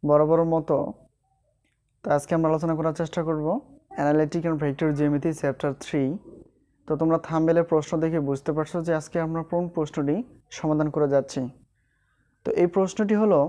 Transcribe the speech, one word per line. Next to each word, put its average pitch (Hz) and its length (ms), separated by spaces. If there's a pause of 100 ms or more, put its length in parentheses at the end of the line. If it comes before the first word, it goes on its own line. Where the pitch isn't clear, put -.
বরাবর 151 320 (140)
মতো, 156 220 (1300)
তো - 40 (100)
আজকে 143 200
আমরা 160 140
আলোচনা 160 280
করার 156 220
চেষ্টা 165 280
করব 151 180 (560)
analytic 156 460
and 165 140
vector 147 260 (100)
geometry 147 340 (100)
চ্যাপ্টার 139 280 (140)
থ্রি। 147 180 (840)
তো 156 140
তোমরা 165 260
থাম্বনেলে 165 360 (100)
প্রশ্ন 151 200 (100)
দেখে 160 260
বুঝতে 139 280
পারছো 156 200 (100)
যে 170 140
আজকে - 160 (100)
আমরা 165 160 (100)
কোন 175 100 (140)
প্রশ্নটি 151 400 (420)
সমাধান 151 360
করে 151 200
যাচ্ছি। 135 260 (1040)
তো - 40 (140)
এই 175 140
প্রশ্নটি 202 460
হলো 190 260